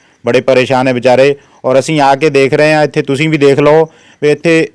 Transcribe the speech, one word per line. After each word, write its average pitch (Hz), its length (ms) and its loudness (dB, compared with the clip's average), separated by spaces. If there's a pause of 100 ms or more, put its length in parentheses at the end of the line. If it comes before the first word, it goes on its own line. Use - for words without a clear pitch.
(260)
ਬੜੇ 123 140 0
ਪਰੇਸ਼ਾਨ 127 480 0
ਹੈ 131 40 0
ਵਿਚਾਰੇ। 127 440 0 (280)
ਔਰ 131 140 0
ਅਸੀਂ 151 220 -2
ਆ 139 140 2
ਕੇ 147 160 -2
ਦੇਖ 135 240 0
ਰਹੇ 151 200 2
ਹਾਂ 151 100 0
ਇੱਥੇ, 147 180 -4
ਤੁਸੀਂ 139 260 -4
ਵੀ 156 100 -2
ਦੇਖ 139 200 2
ਲਓ 151 260 2 (380)
ਵੀ 147 80 0
ਇੱਥੇ 160 440 -2